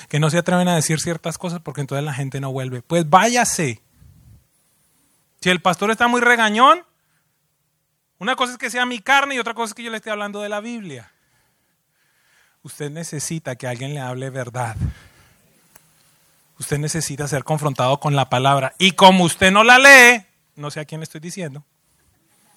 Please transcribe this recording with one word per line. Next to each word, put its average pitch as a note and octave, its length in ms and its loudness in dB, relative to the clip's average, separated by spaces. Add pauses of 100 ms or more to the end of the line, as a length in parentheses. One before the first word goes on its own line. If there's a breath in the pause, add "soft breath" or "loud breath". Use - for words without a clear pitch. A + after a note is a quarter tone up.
Que D3 100 -2
no D#3 120 0
se E3+ 80 0
atreven F3+ 280 0
a F3 80 2
decir D#3 240 -2
ciertas E3 380 -8
cosas F3 240 -10
porque D3 200 -12
entonces C#3 220 -6
la D3+ 100 -8
gente C3+ 280 -8
no C3+ 100 -8
vuelve. B2+ 300 -10
Pues E3+ 260 -2
váyase. F#3 760 2 (1600)
Si F3+ 100 -2
el F3+ 100 0
pastor F#3 300 0
está A#3+ 160 0
muy A#3+ 140 0
regañón, A#3+ 600 4 (1300)
una B3 180 -4
cosa B3 180 -4
es A#3+ 40 -18
que A#3+ 140 -8
sea B3 160 -2
mi B3 120 -8
carne C#4 360 0
y B3 40 -6
otra A3+ 140 -6
cosa A3+ 180 -8
es - 40 -16
que A#3+ 80 -18
yo A#3 80 -12
le A3 60 -10
esté A3 120 -14
hablando G#3 320 -8
de G#3 80 -8
la G#3 100 -6
Biblia. G3+ 520 -14 (1500)
Usted D3 260 -12
necesita D#3+ 680 -10
que C3 120 -12
alguien B2+ 260 -10
le D3 60 -10
hable B2+ 320 -10
verdad. A#2+ 440 -8 (1800 loud breath)
Usted D3 220 -6
necesita D3 480 -6
ser C3+ 160 -4
confrontado C#3 560 -2
con D3 160 -2
la C3 120 0
palabra. C3 520 0
Y F#3 140 4
como F#3 300 6
usted F#3 280 2
no G#3 120 4
la B3 140 8
lee, B3 480 8 (300)
no D3 160 -12
sé D#3 80 -12
a D3+ 60 -10
quién D#3 140 -12
le D#3+ 40 -12
estoy D#3 180 -16
diciendo, D#3+ 420 -12 (920)